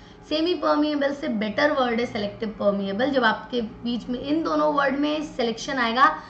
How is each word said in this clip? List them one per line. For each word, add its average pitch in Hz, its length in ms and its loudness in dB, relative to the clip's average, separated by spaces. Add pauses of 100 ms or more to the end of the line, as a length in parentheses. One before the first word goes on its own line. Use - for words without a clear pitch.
(300)
Semi 320 240 2
permeable 294 600 2
से 311 140 -6
better 226 440 2
word 247 280 0
है 240 60 0
selective 208 440 -6
permeable। 202 600 0
जब 262 140 2
आपके 226 380 0
बीच 233 480 -6
में 247 100 -4
इन 302 240 0
दोनों 302 300 2
word 277 260 2
में 302 240 0
selection 240 540 -4
आएगा, 254 520 2